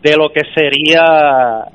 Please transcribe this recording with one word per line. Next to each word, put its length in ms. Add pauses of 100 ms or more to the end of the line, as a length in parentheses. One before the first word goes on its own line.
de 140
lo 140
que 120 (120)
sería 1080 (100)